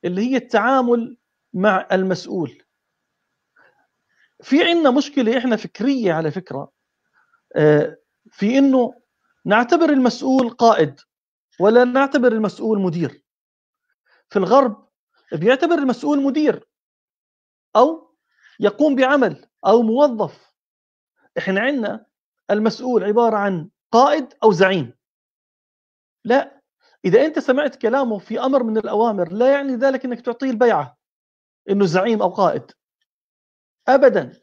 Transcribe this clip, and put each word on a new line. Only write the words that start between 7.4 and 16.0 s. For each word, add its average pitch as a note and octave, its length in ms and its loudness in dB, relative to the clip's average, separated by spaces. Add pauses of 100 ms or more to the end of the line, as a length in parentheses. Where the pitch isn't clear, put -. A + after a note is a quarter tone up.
آه، D3+ 420 2 (320)
في A#3 280 0
إنه C4 360 2 (500)
نعتبر B3 460 2
المسؤول C4 600 0
قائد G3 500 2 (600)
ولا A3+ 240 4
نعتبر B3+ 480 0
المسؤول G#3+ 480 -4
مدير. E3+ 420 -4 (1040)
في - 100 -4
الغرب A3 500 0 (440)
بيعتبر B3+ 420 0
المسؤول C#4+ 480 -2